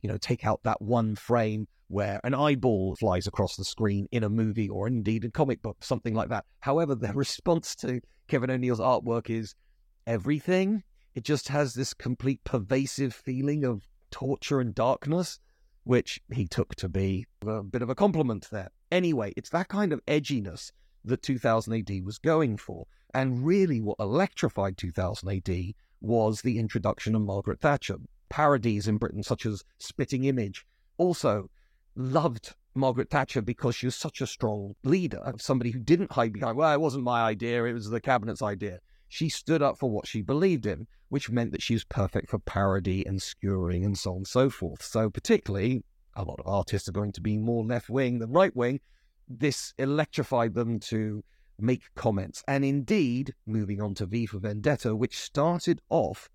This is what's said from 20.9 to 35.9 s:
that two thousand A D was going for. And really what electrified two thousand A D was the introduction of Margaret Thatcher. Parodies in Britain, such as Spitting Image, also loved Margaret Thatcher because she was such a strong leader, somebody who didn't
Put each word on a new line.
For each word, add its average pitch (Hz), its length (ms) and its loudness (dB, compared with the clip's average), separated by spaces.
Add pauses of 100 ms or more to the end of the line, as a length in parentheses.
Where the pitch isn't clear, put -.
that 123 180 0
two 131 160 0
thousand 113 360 2
A 113 100 0
D 98 180 -4
was 101 160 -8
going 151 400 2
for. - 300 -12 (260)
And 131 320 0
really 170 360 4
what 104 180 -2
electrified 107 800 0
two 90 140 -6
thousand 92 360 -2
A 98 140 -2
D 90 340 -4 (240)
was 110 400 2
the 117 180 0
introduction 107 560 0
of 110 100 4
Margaret 98 360 -2
Thatcher. 143 380 0 (320)
Parodies 113 580 4
in 107 80 4
Britain, 104 260 -2
such - 240 -4
as 104 200 -4 (140)
Spitting - 440 -4
Image, 123 420 -2 (320)
also 143 520 2 (480)
loved 131 580 0 (180)
Margaret 131 360 0
Thatcher 139 320 0
because 117 340 0
she - 100 -6
was 123 120 -2
such - 240 -8
a 127 60 -2
strong 104 480 -4 (100)
leader, 143 520 0
somebody 120 340 0
who 123 80 -4
didn't 170 340 4